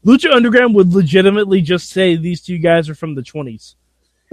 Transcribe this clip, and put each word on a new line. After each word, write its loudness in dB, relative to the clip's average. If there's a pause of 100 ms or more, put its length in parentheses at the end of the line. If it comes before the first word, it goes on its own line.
Lucha 2
Underground 2
would 4
legitimately 2
just -4
say 0
these -6
two -10
guys 0
are -12
from -10
the -10
twenties. -14 (580)